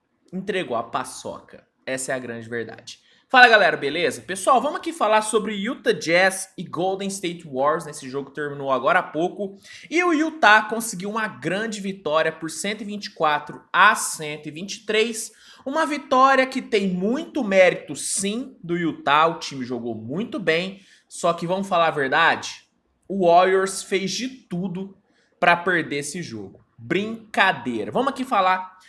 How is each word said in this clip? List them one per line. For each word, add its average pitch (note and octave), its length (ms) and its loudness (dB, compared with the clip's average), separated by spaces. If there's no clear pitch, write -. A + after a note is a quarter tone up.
entregou F#3 420 -4
a A2+ 80 -2
paçoca. - 840 -10
Essa C3 260 -6
é C3+ 40 -2
a B2+ 40 -6
grande A#2 300 -12
verdade. - 500 -10
Fala, B3 180 10
galera, F#3+ 300 6
beleza? C#3+ 440 -2
Pessoal, A3+ 400 2
vamos D#4 180 -4
aqui E4+ 120 -8
falar G#3+ 300 2
sobre G#3+ 340 -2
Utah A3+ 380 -4
Jazz F#3 640 0
e F#3 60 -10
Golden F#3+ 440 -4
State E3+ 400 -8
Warriors, D3 380 0
nesse C3+ 240 -12
jogo C3+ 200 -8
que - 60 -20
terminou C#3+ 340 -6
agora C3+ 300 4
há E3+ 40 0
pouco. F#3+ 520 -4
E E4+ 140 2
o F4+ 80 2
Utah C#4+ 520 6
conseguiu A3 460 -6
uma G#3+ 200 -4
grande G3 500 -6
vitória D#3+ 520 0
por D#3+ 200 -10
cento G3+ 300 -6
e A3+ 40 -10
vinte G3+ 200 -10
e - 60 -12
quatro - 600 -2
a G3 240 8
cento D3+ 520 -8
e D3+ 40 -10
vinte E3+ 240 -10
e - 100 -20
três. A3+ 460 0
Uma D4 180 -2
vitória C4+ 640 4
que C4 160 -6
tem G3+ 260 0
muito A3 560 -2
mérito, F#3 520 4
sim, G#3+ 680 -6
do E3+ 140 -2
Utah. D#3 480 2
O E3 140 -2
time C3 260 -10
jogou A#2 300 -6
muito D3+ 440 -8
bem. F3+ 400 -2
Só E3+ 240 -2
que, E3+ 140 -6
vamos G3 200 -2
falar E3+ 200 2
a D#3 40 2
verdade: C#3+ 760 0
o G3 180 -2
Warriors F#3+ 560 4
fez F#3+ 300 -4
de A3 160 -6
tudo F#3+ 680 -8
pra F3 180 4
perder D#3+ 400 -2
esse D3 240 -8
jogo. G#2 420 -14
Brincadeira. C3+ 1120 -2
Vamos B3 180 0
aqui C4+ 140 -6
falar F#3 520 0